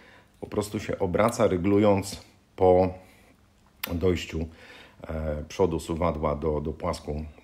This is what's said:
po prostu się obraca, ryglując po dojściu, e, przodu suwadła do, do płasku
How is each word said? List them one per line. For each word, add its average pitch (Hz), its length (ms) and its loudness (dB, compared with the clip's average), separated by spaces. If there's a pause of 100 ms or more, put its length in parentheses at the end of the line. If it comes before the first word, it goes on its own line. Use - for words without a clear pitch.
(400)
po - 60 -12
prostu 107 340 -4
się - 180 -6
obraca, 104 480 2
ryglując 98 760 2 (360)
po 92 380 6 (1000)
dojściu, 85 540 -2 (640)
e, 78 400 -6
przodu 82 320 0
suwadła 80 540 -2
do, 76 260 -2
do 76 120 -6
płasku 76 520 -8 (200)